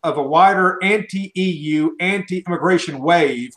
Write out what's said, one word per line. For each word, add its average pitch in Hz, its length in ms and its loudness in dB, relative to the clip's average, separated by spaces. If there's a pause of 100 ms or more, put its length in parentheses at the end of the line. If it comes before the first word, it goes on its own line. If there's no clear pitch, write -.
of 160 140 -2
a 143 40 0
wider 185 600 4
anti-E 190 680 -2
U, 151 480 -2
anti-immigration 180 1000 -2
wave, 135 580 0